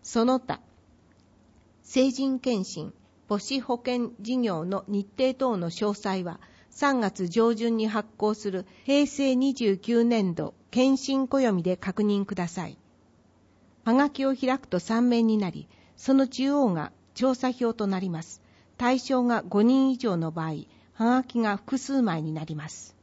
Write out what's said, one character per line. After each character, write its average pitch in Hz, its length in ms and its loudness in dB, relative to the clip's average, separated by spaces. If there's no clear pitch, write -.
そ 233 240 0
の 254 120 4
他、 - 220 -8
成 262 280 2
人 262 280 -2
健 233 260 -2
診、 - 280 -12
母 208 120 -2
子 269 240 -4
保 240 160 -4
健 240 420 -4
事 226 160 -4
業 185 300 -2
の 190 200 -4
日 202 200 -2
程 262 160 0
等 254 240 -2
の 170 140 -4
詳 208 240 -2
細 190 300 -4
は、 170 160 -12
三 277 320 0
月 190 260 -2
上 226 300 2
旬 226 220 0
に 220 80 0
発 214 320 -4
行 214 160 0
す 214 160 -6
る 185 160 -6
平 285 220 4
成 277 280 0
二 262 200 2
十 202 240 0
九 233 260 2
年 214 300 2
度 156 180 -6
健 262 280 4
診 269 280 -2
暦 240 360 2
で 180 160 0
確 - 240 -4
認 202 240 2
く - 80 -8
だ 175 140 -4
さ 170 180 -10
い。 - 100 -14
は 226 120 2
が 285 160 4
き 269 160 -2
を 269 100 0
開 262 220 -2
く - 100 -14
と 180 100 -2
三 233 300 0
面 233 180 4
に 220 120 2
な 196 100 -2
り、 151 200 -12
そ - 160 -2
の 269 160 4
中 269 240 -2
央 277 220 2
が 151 180 -6
調 262 200 2
査 254 160 -2
票 247 220 -2
と 220 140 -4
な 190 120 -2
り 185 120 -4
ま 165 120 -6
す。 - 200 -20
対 247 220 2
象 254 240 0
が 240 260 2
五 202 140 2
人 262 260 6
以 262 80 0
上 220 220 0
の 160 140 -4
場 160 160 -6
合、 147 180 -8
は 220 140 -2
が 254 180 2
き 240 140 -6
が 208 180 0
複 269 220 -4
数 269 240 0
枚 170 200 0
に 156 120 -4
な 156 100 -6
り 160 100 -10
ま 151 140 -10
す。 - 340 -20